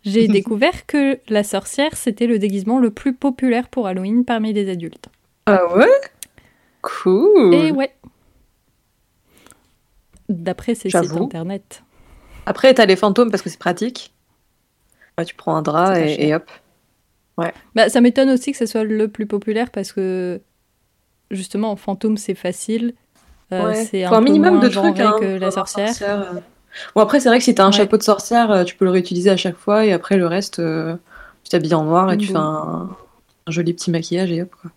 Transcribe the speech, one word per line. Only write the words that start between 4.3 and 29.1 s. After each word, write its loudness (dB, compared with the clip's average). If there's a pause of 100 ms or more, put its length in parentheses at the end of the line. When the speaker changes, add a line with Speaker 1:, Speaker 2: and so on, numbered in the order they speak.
Speaker 1:
les -2
adultes. -10 (380)
Speaker 2:
Ah 2
ouais ? 8 (960)
Cool. 4
Speaker 1:
Et 2
ouais. -2 (2500)
D'après -6
ces -8
sites -4
Speaker 2:
J'avoue. -2
Speaker 1:
internet. -10 (600)
Speaker 2:
Après, 4
t'as 6
les 4
fantômes 0
parce -4
que -10
c'est -16
pratique. -6 (1040)
Bah, -4
tu -18
prends -4
un -2
drap 2
Speaker 1:
C'est 2
pas 0
Speaker 2:
et, -2
Speaker 1:
cher. -2
Speaker 2:
et 2
hop. -8 (840)
Ouais. -4 (220)
Speaker 1:
Bah, 4
ça 2
m'étonne 4
aussi -2
que -10
ce -2
soit -4
le -2
plus -8
populaire -4
parce -10
que, -6 (920)
justement, -6
en -6
fantôme, -4
c'est -6
facile. -6 (600)
Euh, -2
Speaker 2:
Ouais. -2
Speaker 1:
c'est -4
Speaker 2:
Faut 2
Speaker 1:
un 6
Speaker 2:
un 6
Speaker 1:
peu 4
Speaker 2:
minimum 4
Speaker 1:
moins 4
Speaker 2:
de 4
trucs, 0
Speaker 1:
genré -2
Speaker 2:
hein, 4
Speaker 1:
que 0
Speaker 2:
pour -2
Speaker 1:
la -4
Speaker 2:
avoir -4
Speaker 1:
sorcière. -4
Speaker 2:
sorcière, -4 (160)
euh. -10 (560)
Bon, 6
après, 4
c'est 2
vrai 6
que 0
si 4
t'as 6
un 8
Speaker 1:
Ouais. 6
Speaker 2:
chapeau 2
de 0
sorcière, 2
euh, 2
tu -12
peux -2
le 2
réutiliser 0